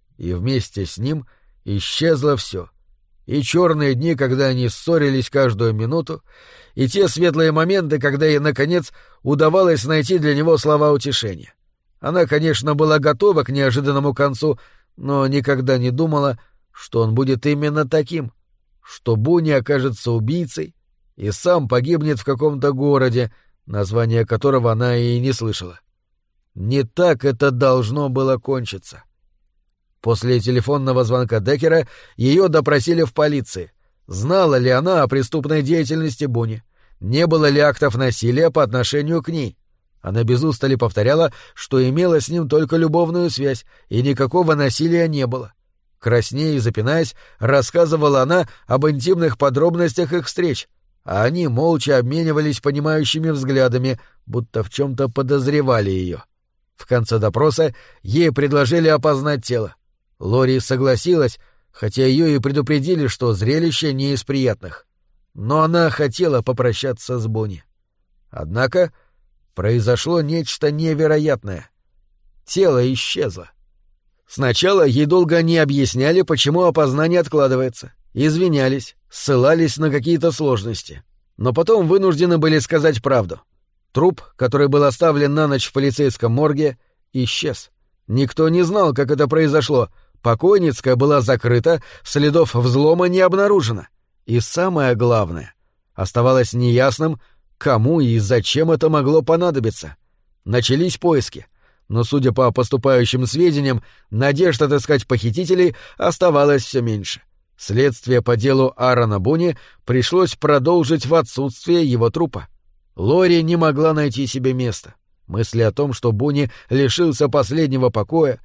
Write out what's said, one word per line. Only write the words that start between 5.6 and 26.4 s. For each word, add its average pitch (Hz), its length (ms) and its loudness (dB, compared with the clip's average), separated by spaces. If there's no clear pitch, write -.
минуту, 120 480 -6
и 131 140 -2
те 196 200 2
светлые 160 440 2
моменты, 160 480 0
когда 143 260 0
ей, 151 140 2
наконец, 151 520 -2
удавалось 156 640 2
найти 156 320 0
для 151 160 0
него 156 240 2
слова 151 340 2
утешения. 113 640 -4
Она, 165 260 0
конечно, 151 480 0
была 151 240 2
готова 151 460 2
к - 60 -8
неожиданному 139 640 0
концу, 143 420 -2
но 139 300 -2
никогда 131 500 0
не 123 140 -2
думала, 143 480 -2
что - 300 -4
он 110 120 0
будет 131 320 0
именно 147 420 0
таким, 156 440 -2
что - 340 -4
Бонни 156 360 2
окажется 131 580 -2
убийцей 117 640 -4
и 101 120 -6
сам 156 380 0
погибнет 143 520 0
в - 60 -14
каком-то 143 460 -2
городе, 131 600 0
название 113 580 0
которого 120 460 0
она 120 260 0
и 120 220 0
не 131 140 -2
слышала. 101 460 -8